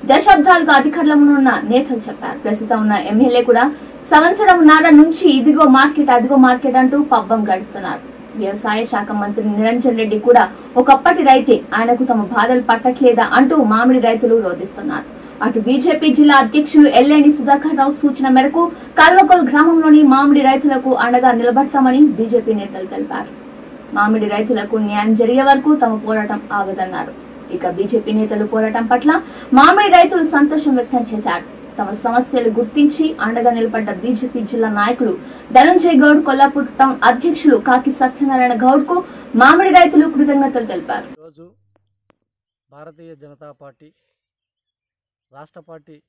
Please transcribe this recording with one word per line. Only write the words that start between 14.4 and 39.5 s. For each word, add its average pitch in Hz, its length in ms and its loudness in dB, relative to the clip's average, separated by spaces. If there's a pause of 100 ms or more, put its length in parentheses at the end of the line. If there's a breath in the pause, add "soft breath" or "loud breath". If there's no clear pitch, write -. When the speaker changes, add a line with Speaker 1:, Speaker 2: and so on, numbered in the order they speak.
Speaker 1:
రోధిస్తున్నారు. 185 760 -10 (240 loud breath)
అటు 233 160 -4
బీజేపీ 285 540 -2
జిల్లా 294 240 4
అధ్యక్షులు 294 520 2
ఎల్లేని 294 420 4
సుధాకర్ 285 460 -2
రావు 277 140 0
సూచన 269 380 -4
మేరకు 294 420 0 (260 loud breath)
కల్వకోల్ 339 520 4
గ్రామంలోని 311 540 4
మామిడి 277 380 4
రైతులకు 262 540 0
అండగా 247 360 2
నిలబడతామని 254 760 0
బీజేపీ 226 460 -2
నేతలు 196 320 -8
తెలిపారు. - 440 -12 (640)
మామిడి 208 360 -2
రైతులకు 214 480 -4
న్యాయం 214 380 -2
జరిగే 233 260 0
వరకు 277 340 2
తమ 226 220 -2
పోరాటం 208 540 -8
ఆగదన్నారు. 190 640 -8 (380)
ఇక 175 180 -8
బీజేపీ 208 420 -4
నేతలు 214 360 -4
పోరాటం 220 380 -4
పట్ల 269 360 -2 (320 loud breath)
మామిడి 359 360 4
రైతులు 349 340 2
సంతోషం 302 520 -2
వ్యక్తం 240 380 -4
చేశారు. - 320 -8 (320)
తమ 196 140 -8
సమస్యలు 240 580 -2
గుర్తించి 294 680 -2
అండగా 233 320 -2
నిలబడ్డ 226 400 -4
బీజేపీ 233 500 -8
జిల్లా 226 280 -6
నాయకులు 208 500 -4 (320 loud breath)
ధనంజయ్ 330 500 4
గౌడ్, 294 220 4
కొల్లాపూర్ 269 440 0
టౌన్ 269 360 -2
అధ్యక్షులు 254 520 0
కాకి 254 360 -2
సత్యనారాయణ 262 640 -2
గౌడ్కు 277 520 0 (300 loud breath)
మామిడి 320 340 4